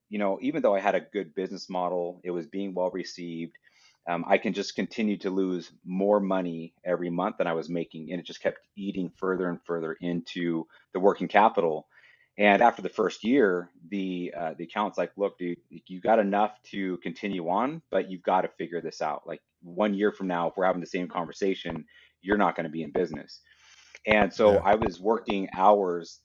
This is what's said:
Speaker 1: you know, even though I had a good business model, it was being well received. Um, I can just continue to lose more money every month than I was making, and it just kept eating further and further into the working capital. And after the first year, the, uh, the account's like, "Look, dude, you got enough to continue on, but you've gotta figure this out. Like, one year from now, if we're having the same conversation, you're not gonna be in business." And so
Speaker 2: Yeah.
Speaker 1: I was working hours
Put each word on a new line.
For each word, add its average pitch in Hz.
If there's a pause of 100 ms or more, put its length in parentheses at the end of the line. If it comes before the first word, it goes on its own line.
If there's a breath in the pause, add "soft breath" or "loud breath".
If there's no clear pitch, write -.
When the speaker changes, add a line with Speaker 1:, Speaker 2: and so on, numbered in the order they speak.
Speaker 1:
you 104
know, 98
even 143
though 107
I 98
had 98
a 87
good 90
business 92
model, 90
it 90
was 85
being 98
well 90
received. 85 (500 soft breath)
Um, 85
I 98
can 101
just 98
continue 104
to 95
lose 92 (120)
more 98
money 90 (120)
every 87
month 90
than 87
I 85
was 80
making, 82
and 90
it 80
just -
kept - (160)
eating 95
further 92
and 82
further 80
into 87 (280 soft breath)
the 92
working 92
capital. 92 (520 soft breath)
And 101
after 117
the 90
first -
year, 101 (180)
the, 92
uh, 82
the 85
account's 104
like, 87
"Look, 98
dude, 87 (120)
you 87
got 110
enough 101
to 95
continue 92
on, 131
but 95
you've 92
gotta 92
figure 85
this 78
out. 76
Like, 78 (220)
one 95
year 101
from 95
now, 87
if -
we're 92
having 90
the 82
same 90
conversation, 85 (380 soft breath)
you're 101
not 92
gonna 82
be 80
in 71
business." 78 (640 loud breath)
And 107
so 107
Speaker 2:
Yeah. 92
Speaker 1:
I 101
was 98
working 101
hours 92